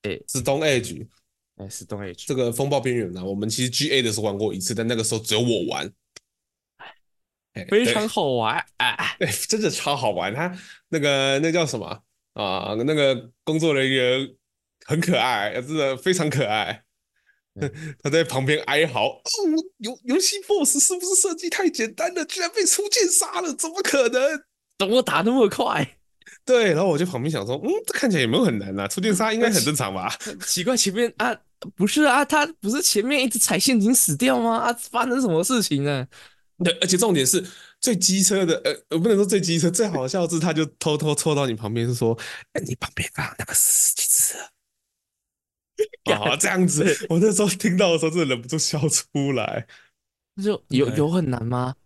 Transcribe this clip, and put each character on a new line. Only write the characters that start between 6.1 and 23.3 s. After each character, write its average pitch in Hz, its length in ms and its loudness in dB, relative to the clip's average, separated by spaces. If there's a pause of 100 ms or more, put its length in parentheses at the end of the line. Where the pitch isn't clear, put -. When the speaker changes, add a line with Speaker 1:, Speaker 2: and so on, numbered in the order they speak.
Speaker 2:
哎， - 160 -12
Speaker 1:
非 220 160 2
常 220 220 0
好 170 240 -2
玩， 120 340 0 (120)
Speaker 2:
对。 123 100 0
Speaker 1:
哎。 - 320 -4
Speaker 2:
对， 165 100 0 (180)
真 214 140 -2
的 190 80 2
超 - 260 -2
好 123 160 -2
玩。 92 220 -2
他 180 240 -6 (320)
那 160 100 -2
个， 139 400 2
那 160 120 0
叫 165 140 2
什 127 140 -6
么 82 240 -12 (300)
啊？ 98 420 -4 (100)
那 151 80 0
个 135 380 0 (140)
工 160 120 0
作 160 160 2
人 135 160 2
员 131 460 0 (500)
很 160 140 0
可 170 180 2
爱， 110 440 0
真 139 120 -10
的 139 220 0
非 185 180 0
常 151 160 0
可 131 160 0
爱。 107 380 -2 (680)
Speaker 1:
嗯。 135 200 -6 (100)
Speaker 2:
<laughs> 151 200 -14
他 147 60 -2
在 160 160 4
旁 131 200 -2
边 151 200 2
哀 151 200 2
嚎 120 220 0 (160)
：“哦， - 0 - (540)
游-， 233 260 -8
游 254 160 2
戏 392 160 0 (100)
boss 349 320 2
是 330 160 2
不 359 60 -4
是 370 220 -2
设 370 140 0
计 330 140 -6
太 370 200 0
简 240 260 -4
单 349 180 -4
了？ 330 120 -4
居 - 160 -8
然 339 100 -4
被 392 140 0
初 403 240 0
见 415 200 2
杀 - 300 0